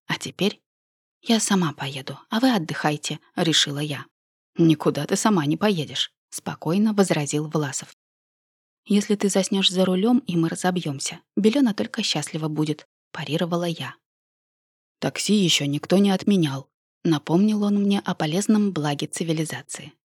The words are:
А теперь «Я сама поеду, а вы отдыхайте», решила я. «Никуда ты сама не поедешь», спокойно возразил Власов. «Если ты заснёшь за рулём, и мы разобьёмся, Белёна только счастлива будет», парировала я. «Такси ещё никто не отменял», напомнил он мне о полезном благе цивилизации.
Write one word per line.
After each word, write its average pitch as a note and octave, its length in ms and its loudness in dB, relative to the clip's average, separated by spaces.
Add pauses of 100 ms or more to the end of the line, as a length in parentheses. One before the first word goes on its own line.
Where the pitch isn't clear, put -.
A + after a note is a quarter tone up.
А - 120 -4
теперь - 420 -4 (640)
«Я A3+ 140 2
сама F3+ 320 0
поеду, C#3 460 -10 (100)
а A3 100 -4
вы B3+ 160 4
отдыхайте», D#3 640 -2 (160)
решила D3+ 440 0
я. D3 260 -6 (540)
«Никуда D#3 480 4
ты G3 100 0
сама F#3+ 300 2
не D#3 100 0
поедешь», E3 560 -2 (160)
спокойно F#3+ 640 -2
возразил D#3 560 0
Власов. - 480 -6 (880)
«Если G3+ 300 0
ты G3+ 160 0
заснёшь G3 400 0
за F#3 160 2
рулём, G3 320 2
и F3 180 -4
мы E3 140 2
разобьёмся, F3 720 -4 (140)
Белёна A3 380 4
только G#3+ 300 -6
счастлива D#3 460 -4
будет», D3+ 380 -4 (240)
парировала E3+ 540 -4
я. E3 300 -6 (1040)
«Такси - 340 -2
ещё F3+ 320 2
никто D3 320 0
не G3+ 140 6
отменял», E3 580 0 (360)
напомнил F#3 580 2
он G3+ 140 0
мне G3+ 240 2
о F#3 140 -4
полезном G3+ 580 2
благе D3 340 -2
цивилизации. - 880 -6 (200)